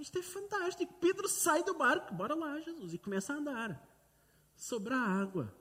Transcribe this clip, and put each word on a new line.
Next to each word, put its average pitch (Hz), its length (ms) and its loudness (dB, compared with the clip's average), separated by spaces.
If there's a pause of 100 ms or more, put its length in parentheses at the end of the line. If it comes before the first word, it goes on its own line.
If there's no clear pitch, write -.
isto - 160 -6
é 359 60 -2
fantástico. 392 800 -2
Pedro 359 280 4
sai 330 360 4
do 370 100 0
barco, 277 400 2
"Bora 214 220 0
lá, 311 240 -2
Jesus", 311 340 -8
e 175 40 -4
começa 196 360 -2
a - 20 -6
andar 233 520 -4 (680)
sobre 233 400 -4
a 254 60 2
água. 190 600 0